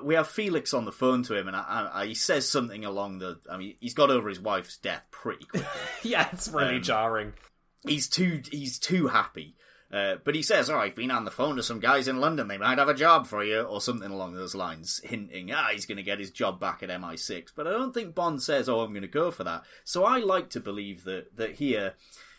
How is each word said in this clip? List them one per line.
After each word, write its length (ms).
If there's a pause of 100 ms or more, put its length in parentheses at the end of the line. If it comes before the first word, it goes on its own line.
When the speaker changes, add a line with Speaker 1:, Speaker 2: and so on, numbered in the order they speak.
Speaker 1:
we 120
have 120
Felix 460
on 120
the 60
phone 320
to 120
him, 120
and 80
I, 60
I, 400
I, 60
he 80
says 340
something 340
along 360
the, 200 (100)
I 80
mean, 220
he's 140
got 180
over 160
his 120
wife's 380
death 340
pretty 340
quickly. 220 (180)
Speaker 2:
<laughs> 180
Yeah, 280
it's 180
really 280
Speaker 1:
Um, 60
Speaker 2:
jarring. 500 (540)
Speaker 1:
He's 220
too, 320 (100)
he's 280
too 280
happy. 480 (360)
Uh, 320
but 120
he 80
says, 260
"Oh, 80
I've 180
been 140
on 160
the 60
phone 240
to 80
some 160
guys 280
in 120
London. 280
They 120
might 180
have 120
a 40
job 320
for 180
you," 180
or 200
something 300
along 240
those 180
lines, 500
hinting, 480
"Ah, 200
he's 160
gonna 160
get 160
his 100
job 300
back 240
at 80
M 120
I 120
six." 400
But 100
I 60
don't 200
think 220
Bond 300
says, 260
"Oh, 120
I'm 120
gonna 140
go 240
for 140
that." 180 (220)
So 180
I 160
like 320
to 80
believe 460
that, 320
that 180
here, 400 (440)